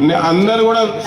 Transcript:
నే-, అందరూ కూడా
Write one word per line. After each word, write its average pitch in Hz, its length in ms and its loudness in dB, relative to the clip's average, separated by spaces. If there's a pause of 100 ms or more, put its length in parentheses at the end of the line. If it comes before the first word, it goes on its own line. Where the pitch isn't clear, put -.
నే-, 156 140 2
అందరూ 202 500 0
కూడా 226 220 0 (200)